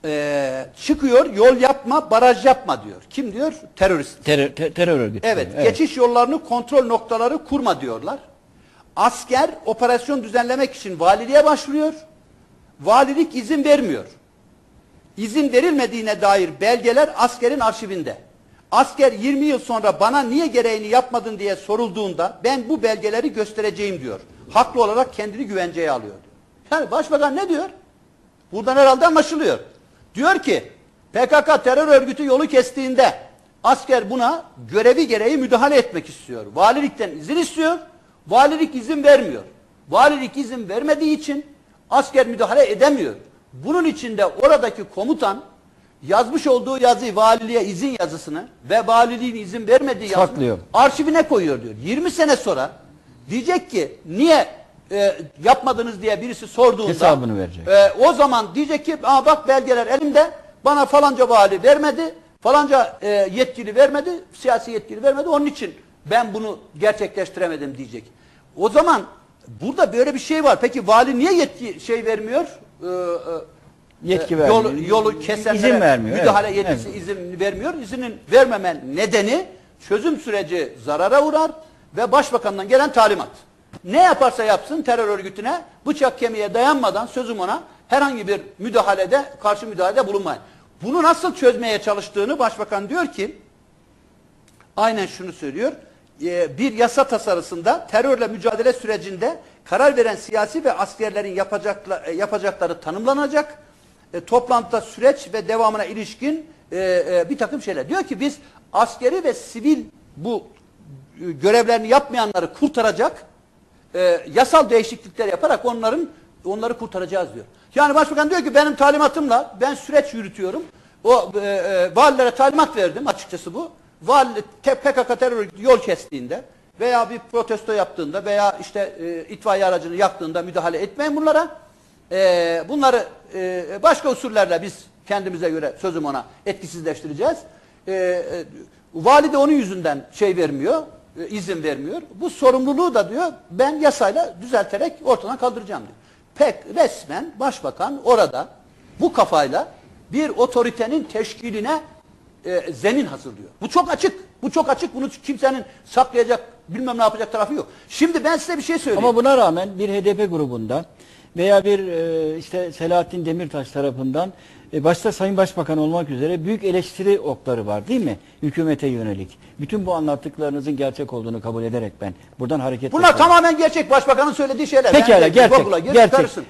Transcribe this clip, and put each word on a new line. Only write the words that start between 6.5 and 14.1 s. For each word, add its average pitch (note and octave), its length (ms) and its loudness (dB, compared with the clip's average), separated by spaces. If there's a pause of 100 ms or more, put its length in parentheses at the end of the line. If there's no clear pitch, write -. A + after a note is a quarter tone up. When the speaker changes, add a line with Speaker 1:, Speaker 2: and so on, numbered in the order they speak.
Speaker 1:
noktaları A#3 600 -2
kurma A3+ 360 -2
diyorlar. C3+ 380 -8 (760)
Asker B3 540 0 (160)
operasyon A#3+ 580 0
düzenlemek B3 520 -2
için F#3 240 -12
valiliğe A#3 460 4
başvuruyor. D4+ 480 0 (840)
Valilik C4+ 560 2
izin C4 280 -2
vermiyor. G#3 420 2 (1120)